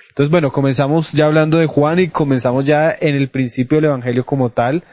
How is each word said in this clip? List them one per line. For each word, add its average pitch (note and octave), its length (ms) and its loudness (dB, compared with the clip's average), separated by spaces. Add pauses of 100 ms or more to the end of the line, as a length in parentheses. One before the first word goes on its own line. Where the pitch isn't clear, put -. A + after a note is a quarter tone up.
(120)
Entonces, C#3+ 180 0
bueno, D#3 220 2
comenzamos C#3 600 0
ya D3+ 120 2
hablando D#3 320 2
de E3 80 2
Juan D3+ 340 0
y F#3 100 2
comenzamos C3+ 580 -2
ya D3+ 340 2
en D3 140 0
el C#3 160 -2
principio C3 460 -2
del D#3 100 2
Evangelio B2 400 -2
como C3 240 -2
tal, C3 420 -2